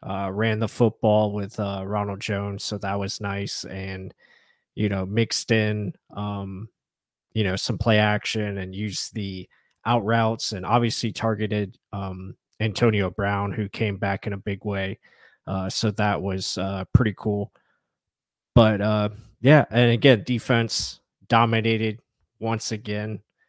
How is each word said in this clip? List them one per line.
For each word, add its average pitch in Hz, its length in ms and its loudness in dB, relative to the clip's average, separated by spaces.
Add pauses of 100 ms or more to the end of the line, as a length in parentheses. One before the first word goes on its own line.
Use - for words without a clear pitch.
uh, 98 320 -6
ran 107 280 0
the 107 80 0
football 107 640 4
with, 101 260 -6
uh, 98 260 -4
Ronald 101 360 -4
Jones. 101 420 -4
So 104 160 -6
that 101 220 -4
was 98 200 -6
nice. 101 440 -6
And, 95 500 -10 (600)
you 104 120 2
know, 95 180 -2
mixed 110 460 -2
in, 107 420 0 (220)
um, 101 520 -8 (640)
you 110 120 0
know, 92 100 0
some 98 240 -4
play 110 200 4
action 104 600 0
and 92 160 -8
used 101 400 -6
the 95 340 -8 (360)
out 113 200 2
routes 113 460 0
and 92 160 -8
obviously 113 460 0
targeted, 104 680 -2 (140)
um, 95 440 -10 (220)
Antonio 107 520 2
Brown, 101 420 -2
who 101 160 -4
came 101 300 -4
back 98 280 -4
in 104 60 -4
a 98 60 -6
big 98 260 -6
way. 98 340 -4 (480)
Uh, 98 240 -4
so 107 220 -2
that 101 300 0
was, 95 360 -4
uh, 95 340 -4
pretty 110 240 4
cool. 104 360 -4 (1040)
But, 110 240 6
uh, 104 300 2 (300)
yeah, 139 300 8
and 120 220 6
again, 117 320 6
defense 117 720 0 (300)
dominated 113 720 2 (400)
once 110 320 -4
again. 104 500 -6 (260)